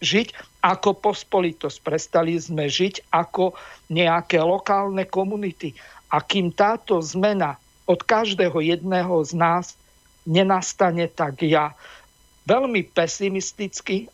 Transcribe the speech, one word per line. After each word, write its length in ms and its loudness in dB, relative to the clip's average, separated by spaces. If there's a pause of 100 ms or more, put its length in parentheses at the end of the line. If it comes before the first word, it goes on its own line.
žiť 560 -2
ako 400 2
pospolitosť, 800 -2
prestali 560 0
sme 320 -4
žiť 480 -2
ako 400 0 (320)
nejaké 560 2
lokálne 640 0
komunity. 640 -4 (400)
A 80 2
kým 320 -2
táto 480 0
zmena 560 -2 (320)
od 160 2
každého 560 0
jedného 640 0
z 160 -10
nás 400 0 (480)
nenastane, 800 2
tak 400 -4
ja 240 2 (720)
veľmi 480 0
pesimisticky, 1200 -4